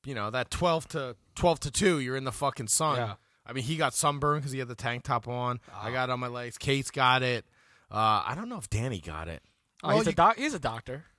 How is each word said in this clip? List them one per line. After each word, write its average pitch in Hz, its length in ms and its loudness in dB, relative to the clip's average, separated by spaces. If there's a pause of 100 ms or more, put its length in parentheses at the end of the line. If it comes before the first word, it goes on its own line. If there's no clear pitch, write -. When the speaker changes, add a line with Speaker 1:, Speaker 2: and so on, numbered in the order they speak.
Speaker 1:
you 135 100 -8
know, 107 160 -2
that 123 200 -2
twelve 170 380 0
to, 131 280 -6 (180)
twelve 170 260 4
to 147 100 -6
two, 185 300 2
you're 127 160 -2
in 131 80 -4
the 127 80 -2
fucking 135 360 -2
sun. 151 280 2
Speaker 2:
Yeah. 110 180 -2 (300)
Speaker 1:
I 120 80 -14
mean, 127 120 -4
he 156 120 -2
got 151 180 2
sunburned 147 480 2
'cause 135 100 -6
he 135 60 -4
had 123 100 -4
the 123 60 -10
tank 120 300 -4
top 120 240 -2
on. 123 320 -2 (120)
I 104 180 -8
Speaker 2:
Oh. - 20 -4
Speaker 1:
got 127 160 0
it 127 40 0
on 123 80 -2
my 123 80 -4
legs. 120 300 -10
Kate's 139 320 0
got 127 320 6
it. 123 220 0 (460)
Uh, 107 360 2
I 120 80 -2
don't 220 140 -8
know 233 100 -10
if 104 100 -10
Danny 110 320 -2
got 80 280 -8
it. 78 140 -10 (420)
Speaker 2:
Oh, 156 40 0
Speaker 3:
Well, 208 100 6
Speaker 2:
he's 220 100 2
a - 20 4
Speaker 3:
you - 60 -2
Speaker 2:
doc-, 208 200 6
he's 220 180 -2
a 185 40 -6
doctor. 127 480 -6 (120)